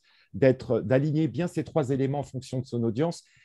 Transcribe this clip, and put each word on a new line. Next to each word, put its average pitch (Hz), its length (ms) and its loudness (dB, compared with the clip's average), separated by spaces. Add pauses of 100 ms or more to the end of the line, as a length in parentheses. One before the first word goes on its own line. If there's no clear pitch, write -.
(340)
d'être, 123 480 4
d'aligner 143 460 2
bien 135 200 -4
ces 160 160 -4
trois 139 280 -2
éléments 135 280 0
en 135 40 -6
fonction 131 360 -8
de 123 60 -6
son 120 180 -4
audience. 123 400 -2 (220)